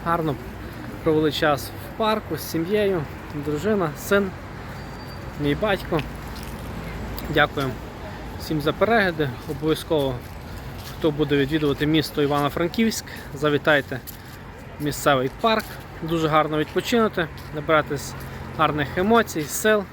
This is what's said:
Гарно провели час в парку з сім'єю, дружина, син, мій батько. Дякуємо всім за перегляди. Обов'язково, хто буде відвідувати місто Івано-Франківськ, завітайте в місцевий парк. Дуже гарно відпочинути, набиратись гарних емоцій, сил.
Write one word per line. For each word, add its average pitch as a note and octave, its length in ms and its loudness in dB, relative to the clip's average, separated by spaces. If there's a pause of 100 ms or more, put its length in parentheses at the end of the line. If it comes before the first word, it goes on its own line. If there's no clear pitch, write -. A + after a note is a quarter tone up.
Гарно E3 300 0 (680)
провели D#3 280 4
час D3 380 2
в - 280 -12
парку G#3+ 380 0
з - 140 -8
сім'єю, F#3+ 520 2 (420)
дружина, D#3+ 540 0
син, G3+ 320 2 (1080)
мій C#3+ 140 2
батько. F#3 460 2 (1300)
Дякуємо C#3+ 380 2 (680)
всім D#3 200 -2
за D3 120 2
перегляди. F#3 580 2 (200)
Обов'язково, D3 640 0 (840)
хто E3 120 4
буде D3 260 2
відвідувати D3 500 2
місто D3+ 360 2
Івано-Франківськ, D3 840 2 (300)
завітайте C#3+ 680 2 (800)
в D3 40 -2
місцевий C3+ 460 4 (100)
парк. A3 240 4 (380)
Дуже D#3+ 260 2
гарно D3+ 300 4
відпочинути, F#3 680 2 (260)
набиратись D3+ 600 2 (440)
гарних D3+ 400 2
емоцій, G3+ 440 4
сил. G#3 500 2